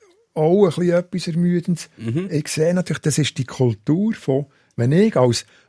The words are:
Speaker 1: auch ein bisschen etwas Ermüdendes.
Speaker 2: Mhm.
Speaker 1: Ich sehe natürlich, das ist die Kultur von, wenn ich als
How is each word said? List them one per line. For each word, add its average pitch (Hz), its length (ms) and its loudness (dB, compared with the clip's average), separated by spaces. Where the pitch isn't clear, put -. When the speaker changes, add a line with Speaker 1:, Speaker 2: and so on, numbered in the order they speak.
Speaker 1:
auch 170 300 2
ein 180 60 4
bisschen 175 220 0
etwas 180 360 -2
Ermüdendes. 175 680 -2
Speaker 2:
Mhm. 123 340 -6
Speaker 1:
Ich 156 160 -4
sehe 156 260 0
natürlich, 180 280 -2
das 151 160 -2
ist 147 200 -2
die 131 60 -2
Kultur 151 680 0
von, 139 320 -4
wenn 120 160 0
ich 202 240 4
als 123 280 2